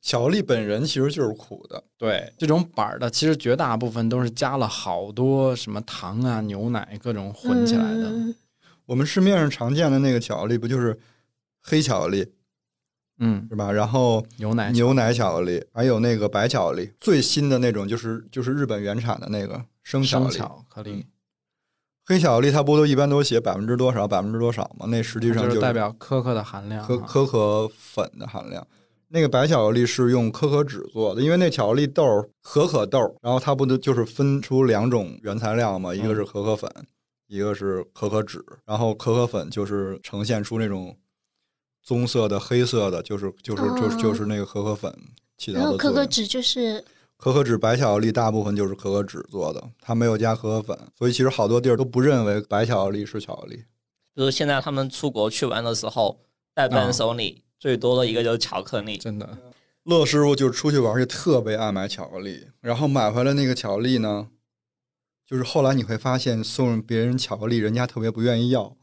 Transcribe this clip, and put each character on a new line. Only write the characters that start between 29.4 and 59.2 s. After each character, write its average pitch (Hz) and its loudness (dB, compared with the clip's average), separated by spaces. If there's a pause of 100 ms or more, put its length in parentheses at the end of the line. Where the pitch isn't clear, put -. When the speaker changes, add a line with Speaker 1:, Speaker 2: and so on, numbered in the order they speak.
Speaker 1:
巧 135 4
克 107 4
力 120 4
是 120 2
用 120 2
可 147 -2
可 143 2
脂 127 -8 (120)
做 107 -2
的， 117 0
因 147 2
为 175 4
那 180 4
巧 117 0
克 113 4
力 143 2
豆 143 2
儿， 107 2 (140)
可 147 2
可 131 2
豆 101 0
儿， 113 2
然 120 -2
后 127 2
它 143 0
不 135 0
都 131 2
就 131 0
是 117 2
分 139 0
出 131 2
两 120 4
种 101 -2
原 104 -6
材 110 -2
料 110 0
吗？ 92 -6
Speaker 2:
嗯。 92 -4
Speaker 1:
一 104 -4
个 110 0
是 104 -2
可 101 -8
可 107 0
粉， - -10 (580)
一 101 -10
个 104 0
是 98 -4
可 107 -6
可 107 0
脂， - -10 (200)
然 107 -4
后 113 2
可 113 0
可 120 2
粉 90 -6
就 104 -4
是 98 -6
呈 104 -8
现 107 -2
出 113 -4
那 110 -2
种 92 -8 (840)
棕 123 0
色 113 2
的、 101 0
黑 123 0
色 110 0
的， 85 -6
就 101 -8
是， 98 -6 (100)
就 110 -6
是， 95 -2 (180)
就 - 0
是， - -2
Speaker 3:
哦。 - -4
Speaker 1:
就 110 2
是 104 -4
那 107 -2
个 101 -4
可 104 -8
可 104 -2
粉 - -8 (440)
起 - -10
到 190 -2
的 254 0
作 302 2
用。 - -
Speaker 3:
然 - 0
后 196 0
可 269 0
可 277 2
脂 - -2
就 254 -4
是 233 -2 (320)
Speaker 1:
可 131 0
可 143 4
脂 120 2
白 110 2
巧 123 2
克 104 2
力 110 2
大 113 2
部 110 0
分 104 -2
就 101 0
是 95 -6
可 98 -4
可 101 2
脂 - -10
做 80 -4
的， - -10 (200)
它 - -6
没 117 2
有 110 2
加 110 0
可 113 -12
可 110 -2
粉， 104 -8 (180)
所 120 0
以 123 2
其 120 -4
实 139 4
好 113 0
多 120 4
地 127 0
儿 120 6
都 131 2
不 123 0
认 131 4
为 104 0
白 107 0
巧 110 0
克 98 -2
力 104 -4
是 104 -10
巧 - -14
克 - -16
力。 117 -18 (500)
Speaker 4:
就 135 -2
是 135 2
现 147 -2
在 139 0
他 147 -8
们 135 -2
出 143 -4
国 110 0
去 120 -2
玩 113 -2
的 117 -2
时 107 -4
候， 107 -2 (340)
带 135 0
伴 127 2
手 117 0
礼 110 -6 (160)
最 131 0
多 120 2
的 123 2
一 113 -2
个 117 0
就 117 2
是 117 0
巧 95 -6
克 110 -6
力。 104 -10
Speaker 2:
啊。 - -12
真 104 -8
的。 107 -14 (460)